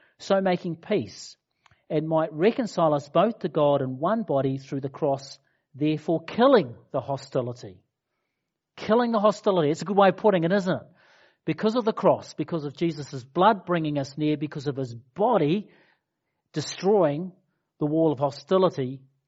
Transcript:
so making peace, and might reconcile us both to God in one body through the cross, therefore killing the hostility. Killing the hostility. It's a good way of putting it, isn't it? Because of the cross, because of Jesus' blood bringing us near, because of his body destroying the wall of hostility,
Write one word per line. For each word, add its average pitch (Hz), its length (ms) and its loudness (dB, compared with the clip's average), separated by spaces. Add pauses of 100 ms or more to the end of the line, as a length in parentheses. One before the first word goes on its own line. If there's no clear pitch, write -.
(200)
so 196 200 0
making 180 380 -2
peace, - 580 -6 (540)
and 156 180 -2
might 160 240 0
reconcile 180 640 0
us 143 160 -2
both 214 300 2
to 180 100 -6
God 143 320 2
in 131 180 -6
one 202 240 -2
body 135 360 -2
through 139 200 -8
the 139 80 -6
cross, 139 500 -6 (380)
therefore 156 480 -2
killing 220 500 4 (200)
the 135 80 -4
hostility. 120 800 -8 (960)
Killing 233 340 2
the 226 80 0
hostility. 190 500 2
It's 165 120 -2
a 165 40 -8
good 190 120 -2
way 196 100 8
of 180 80 4
putting 190 300 4
it, 170 80 0
isn't 185 200 0
it? - 140 -6 (560)
Because 208 320 -2
of 247 80 0
the 214 80 0
cross, 143 440 0
because 151 280 -6
of 143 140 -12
Jesus' 147 480 -6
blood 190 400 2
bringing 160 320 -2
us 135 200 -6
near, 151 200 0
because 147 300 -10
of 135 100 -4
his 127 160 -6
body 190 760 0 (840)
destroying 175 800 0 (460)
the 151 80 0
wall 156 260 2
of 117 60 -6
hostility, 139 840 -2 (260)